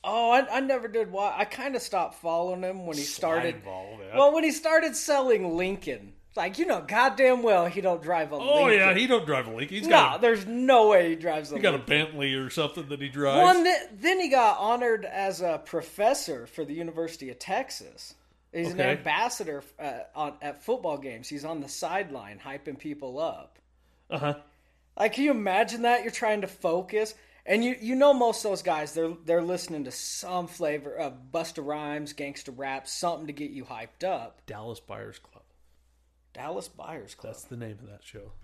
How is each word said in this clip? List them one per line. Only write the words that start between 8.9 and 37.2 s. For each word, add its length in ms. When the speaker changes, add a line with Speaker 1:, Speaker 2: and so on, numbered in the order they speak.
Speaker 2:
he 120
don't 200
drive 220
a 60
Lincoln. 240
He's 100
Speaker 1:
Nah, 240
Speaker 2:
got 80
a, 20
Speaker 1:
there's 240
no 420
way 220
he 80
drives 340
a 40
Speaker 2:
he 60
got 120
a 40
Speaker 1:
Lincoln. 120
Speaker 2:
Bentley 460
or 140
something 380
that 140
he 80
drives. 280
Speaker 1:
Well, 200
and 80
th-, 240
then 220
he 80
got 300
honored 440
as 380
a 240
professor 840
for 160
the 100
University 560
of 80
Texas. 800
He's 200
an 80
Speaker 2:
Okay. 160
Speaker 1:
ambassador, 680
uh, 200
on, 260
at 220
football 340
games. 320
He's 160
on 160
the 80
sideline 760
hyping 340
people 420
up. 400
Speaker 2:
Uh-huh. 260
Speaker 1:
Like, 160
can 100
you 80
imagine 520
that? 180
You're 100
trying 300
to 60
focus. 680
And 180
you, 160
you 160
know 180
most 300
of 80
those 100
guys, 320
they're, 200
they're 160
listening 440
to 60
some 560
flavor 460
of 380
Busta 340
Rhymes, 480
gangsta 420
rap, 340
something 380
to 60
get 180
you 120
hyped 420
up. 400
Speaker 2:
Dallas 360
Buyers 380
Club. 240
Speaker 1:
Dallas 340
Buyers 480
Club. 180